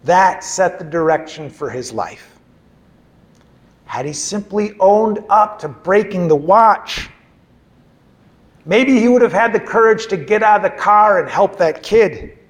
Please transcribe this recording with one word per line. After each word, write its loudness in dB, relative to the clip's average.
That 0
set -4
the -14
direction -4
for -12
his -12
life. -12
Had -10
he -10
simply -8
owned 2
up 2
to -12
breaking -2
the 6
watch, 2
maybe 2
he 2
would 4
have 2
had 2
the 0
courage 0
to -4
get -2
out 2
of 0
the -16
car 4
and -4
help -2
that -2
kid. 0